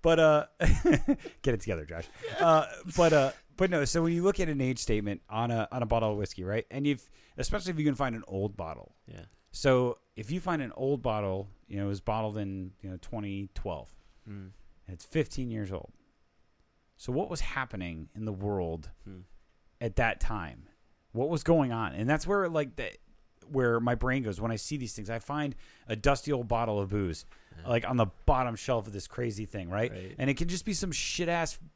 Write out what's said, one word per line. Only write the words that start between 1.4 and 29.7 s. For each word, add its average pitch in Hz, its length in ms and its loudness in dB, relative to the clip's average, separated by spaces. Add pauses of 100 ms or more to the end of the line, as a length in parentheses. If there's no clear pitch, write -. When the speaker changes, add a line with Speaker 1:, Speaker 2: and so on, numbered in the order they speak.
Speaker 1:
get 127 120 2
it 104 60 -2
together, 85 260 -4
Josh. 82 200 -10 (320)
Uh, 160 280 6 (300)
but, 170 160 8
uh, 139 180 6 (260)
but 185 140 2
no. 156 160 2
So 165 160 2
when 165 100 2
you 170 100 0
look 196 180 2
at 175 80 2
an 143 120 -2
age 127 200 0
statement 101 500 0
on 117 200 -2
a, 113 220 0
on 123 100 -2
a 117 40 -2
bottle 110 260 2
of 104 60 -2
whiskey, 95 260 -6
right? 107 260 -2
And 139 160 -2
you've, 143 220 0 (300)
especially 185 340 -2
if 156 60 -4
you 151 60 0
can 147 100 4
find 123 200 -2
an 113 140 -10
old 98 280 -2
bottle. 80 380 -10 (120)
Speaker 2:
Yeah. 107 160 -16 (300)
Speaker 1:
So 127 460 2 (180)
if 107 140 -10
you 175 100 -4
find 165 200 -2
an 123 160 -8
old 135 240 -2
bottle, 98 480 -2 (200)
you 101 100 -8
know, 101 80 -2
it - 20 -2
was 98 120 -4
bottled 107 360 -2
in, 98 360 -6 (100)
you 98 80 -12
know, 92 100 -10
twenty 101 540 -8
twelve. 80 340 -6 (400)
Speaker 2:
Mm. 98 220 -14 (360)
Speaker 1:
And 95 80 -12
it's 85 100 -16
fifteen 135 460 -4
years 104 220 -6
old. - 200 -10 (1040)
So - 160 -8
what 156 180 -2
was 170 100 -6
happening 90 760 -4
in 107 100 -8
the 107 80 -4
world 92 580 -4 (140)
Speaker 2:
Hmm. 92 160 -16 (600)
Speaker 1:
at 117 160 -2
that 113 240 2
time? 80 440 -2 (480)
What 131 180 0
was 165 120 0
going 151 300 4
on? 113 220 -2
And 110 160 0
that's 156 160 2
where, 196 220 2
like, 151 280 -2
the, 110 140 -6 (600)
where 120 300 4
my 120 140 4
brain 127 300 0
goes 98 180 -2
when 113 80 0
I 113 60 -2
see 151 200 -4
these 123 180 -6
things. 104 140 -10
I 113 120 -4
find 147 340 -4 (340)
a 113 80 -2
dusty 143 360 2
old 120 160 -2
bottle 113 300 2
of 98 120 0
booze, 95 340 -2 (380)
Speaker 2:
Yeah. 104 80 -10
Speaker 1:
like, 117 180 2
on 127 80 0
the 113 100 6 (200)
bottom 127 300 4
shelf 113 300 0
of 107 60 -12
this 101 140 -8
crazy 110 400 -4
thing, 92 240 -8